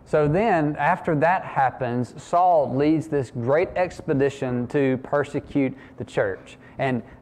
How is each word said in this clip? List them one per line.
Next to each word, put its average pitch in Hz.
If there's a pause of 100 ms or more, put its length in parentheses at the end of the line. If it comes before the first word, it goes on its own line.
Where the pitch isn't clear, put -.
So 151
then, 160
after 160
that 165
happens, 123
Saul 170
leads 147
this 143
great 135
expedition 135
to 135
persecute 139 (200)
the 123
church. - (200)
And 127 (200)